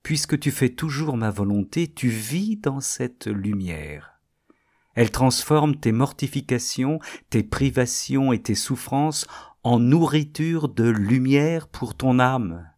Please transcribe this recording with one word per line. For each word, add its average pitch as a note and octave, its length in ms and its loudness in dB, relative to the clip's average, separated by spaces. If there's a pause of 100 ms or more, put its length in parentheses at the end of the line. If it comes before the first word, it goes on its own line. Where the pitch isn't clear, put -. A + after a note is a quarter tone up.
Puisque - 380 -2
tu D3 100 -2
fais C3 200 0
toujours D3 480 -4
ma A2 120 0
volonté, G2+ 640 -2
tu B2 160 0
vis D3+ 480 -4
dans C3+ 220 -4
cette - 480 -6
lumière. F#2 920 -6 (760)
Elle A#2 160 4
transforme D3 680 2
tes A2+ 120 0
mortifications, C3 1080 -2 (300)
tes A2 140 2
privations C3+ 920 0
et G#2+ 80 0
tes - 140 -2
souffrances C#3+ 720 -2 (340)
en A#2+ 160 4
nourriture D3+ 920 2
de A2+ 220 2
lumière C3 800 2
pour - 280 -8
ton B2+ 220 2
âme. A2 500 0 (100)